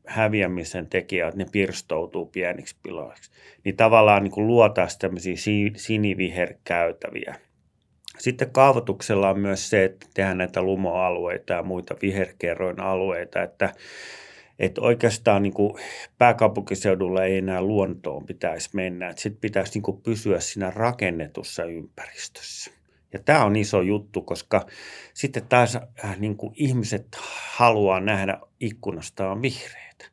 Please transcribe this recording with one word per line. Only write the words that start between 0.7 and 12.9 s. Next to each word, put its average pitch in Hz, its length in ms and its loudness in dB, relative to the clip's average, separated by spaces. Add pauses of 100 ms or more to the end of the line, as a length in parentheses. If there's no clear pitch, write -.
tekijä, 87 420 -2
että 90 100 -6
ne 92 140 -4
pirstoutuu 87 720 -4
pieniksi 90 560 -8
piloiksi. - 480 -14 (340)
Niin 98 120 -4
tavallaan 110 460 8
niinku 104 240 -2
luotaisiin 107 520 4
tämmöisiä 90 380 -4
si-, 104 400 0
siniviherkäytäviä. 90 1600 -2 (840)
Sitten 131 320 -4
kaavoituksella 110 800 4
on 95 80 0
myös 98 320 -2
se, 98 140 6
että 95 300 -4
tehdään 95 240 0
näitä 92 240 -2
lumoalueita 90 920 -2
ja 85 100 -2
muita 90 400 -6
viherkerroinalueita, 92 1400 -2